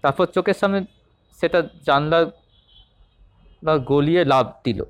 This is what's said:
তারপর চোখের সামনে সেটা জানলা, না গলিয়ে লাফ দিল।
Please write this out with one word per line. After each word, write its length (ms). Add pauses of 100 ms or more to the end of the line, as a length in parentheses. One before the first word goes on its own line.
তারপর 240
চোখের 280
সামনে 300 (480)
সেটা 360 (140)
জানলা, 420 (1400)
না 160
গলিয়ে 460
লাফ 220 (180)
দিল। 260